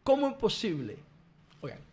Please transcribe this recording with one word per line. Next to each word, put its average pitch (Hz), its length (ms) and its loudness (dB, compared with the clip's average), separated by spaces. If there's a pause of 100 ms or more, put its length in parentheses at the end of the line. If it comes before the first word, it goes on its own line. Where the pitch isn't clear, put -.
¿cómo 277 280 4
es 269 60 -4
posible? 160 600 -2 (640)
Oigan, - 200 -12 (140)